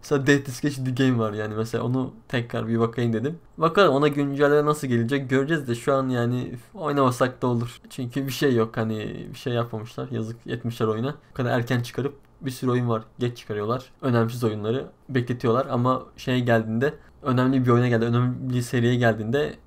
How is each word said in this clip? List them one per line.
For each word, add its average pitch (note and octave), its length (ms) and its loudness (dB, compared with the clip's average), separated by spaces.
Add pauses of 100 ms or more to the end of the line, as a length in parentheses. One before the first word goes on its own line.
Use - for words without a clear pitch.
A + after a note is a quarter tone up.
Mesela C#3 240 0
Death C#3 220 4
Sketch C#3+ 260 -4
The C3 160 -4
Game B2+ 280 2
var G#2+ 140 0
yani G#2+ 220 -6
mesela A2+ 280 -4
onu B2+ 300 -2 (140)
tekrar A#2+ 400 -4
bir A2+ 120 0
bakayım A#2 340 0
dedim. C3 240 -2 (200)
Bakalım E3 360 4
ona C#3+ 140 4
güncelleme C#3+ 580 2
nasıl D3 220 0
gelecek B2 420 0
göreceğiz C#3 380 0
de A#2+ 80 0
şu C#3 180 0
an C3+ 160 0
yani B2 460 -2 (180)
oynamasak C3+ 680 0
da C3 60 0
olur. A#2 420 -2
Çünkü C3+ 380 -4
bir C3+ 40 -6
şey C3 240 2
yok A2+ 220 0
hani A2 560 -4
bir A#2+ 40 -16
şey B2 160 -6
yapmamışlar A#2 580 -6
yazık A2+ 360 -8
etmişler B2 400 -4
oyuna. A2+ 280 -2 (160)
Bu - 20 -20
kadar A#2+ 260 -2
erken B2 220 -2
çıkarıp - 340 -6 (260)
bir C3+ 100 -6
sürü B2+ 200 -2
oyun B2 180 0
var A2+ 140 0 (160)
geç A#2+ 180 -2
çıkarıyorlar. A2 540 -4 (100)
Önemsiz A#2+ 420 2
oyunları A2 420 -2 (240)
bekletiyorlar B2 600 0
ama B2+ 340 0 (140)
şey B2+ 240 0
geldiğinde A#2 520 2 (280)
önemli B2+ 440 2
bir B2 60 4
oyuna A#2+ 160 6
geldi, A#2 180 4
önemli B2 480 0
bir B2 80 0
seriye A#2+ 340 2
geldiğinde A#2+ 580 0 (140)